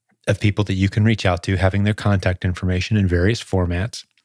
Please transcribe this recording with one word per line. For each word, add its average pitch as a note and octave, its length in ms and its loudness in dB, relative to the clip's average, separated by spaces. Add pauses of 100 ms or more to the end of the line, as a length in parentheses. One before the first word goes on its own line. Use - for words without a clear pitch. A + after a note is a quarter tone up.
(260)
of A#2 140 0
people G#2 240 0
that G2 100 -4
you F#2+ 140 2
can G#2 160 2
reach A2 200 0
out F2 200 0
to, G2 120 0
having F#2+ 280 0
their G#2 100 0
contact F#2 500 0
information F#2 520 -2
in G2 100 4
various F2 360 0
formats, F2 600 -4 (200)